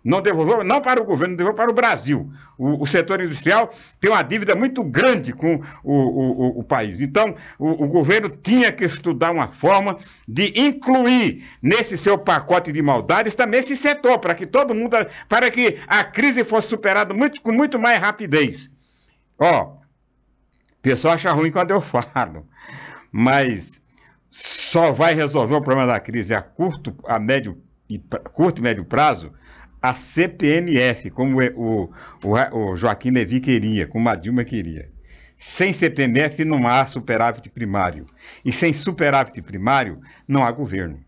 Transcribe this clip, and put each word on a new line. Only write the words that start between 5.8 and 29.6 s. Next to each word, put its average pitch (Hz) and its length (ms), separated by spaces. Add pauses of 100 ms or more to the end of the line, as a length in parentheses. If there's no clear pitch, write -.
o, 139 100
o, 131 380
o, 127 280
o 113 40
país. 110 380
Então, 160 340 (240)
o, 156 240
o 143 60
governo 175 400
tinha 226 420
que - 140
estudar 165 460
uma 127 180
forma 196 480 (280)
de 151 320
incluir 254 880 (180)
nesse 202 360
seu 196 200
pacote 170 540
de 156 100
maldades 143 540
também 240 240
esse 262 160
setor, 269 440
para 175 140
que 175 120
todo 254 280
mundo, 226 220 (320)
para 240 240
que 240 340
a 202 200
crise 240 400
fosse 220 240
superada 208 440
muito, 277 280
com 226 100
muito 269 260
mais 226 220
rapidez. 156 720 (640)
Ó, 147 260
o - 1160
pessoal 135 340
acha 165 180
ruim 156 180
quando 175 200
eu 196 120
<laughs> - 0
falo, 98 640 (640)
mas 123 720 (500)
só - 600
vai 160 200
resolver 143 420
o 147 60
problema 131 300
da 107 80
crise 110 340
a 101 80
curto, - 540 (100)
a 113 140
médio 107 420 (280)
e 104 100
pra-, - 200
curto - 420
e - 20
médio 101 220
prazo, 117 480 (480)